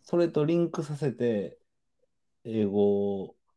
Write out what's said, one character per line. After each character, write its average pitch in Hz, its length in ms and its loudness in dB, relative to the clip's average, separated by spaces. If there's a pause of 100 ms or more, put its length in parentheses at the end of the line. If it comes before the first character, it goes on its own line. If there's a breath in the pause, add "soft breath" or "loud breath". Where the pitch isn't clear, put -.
そ - 140 -4
れ 170 120 2
と 151 160 0
リ 165 120 2
ン 170 140 2
ク 165 120 -6
さ 147 140 -8
せ 139 160 -2
て、 110 460 -2 (840)
英 110 200 0
語 101 720 0 (200)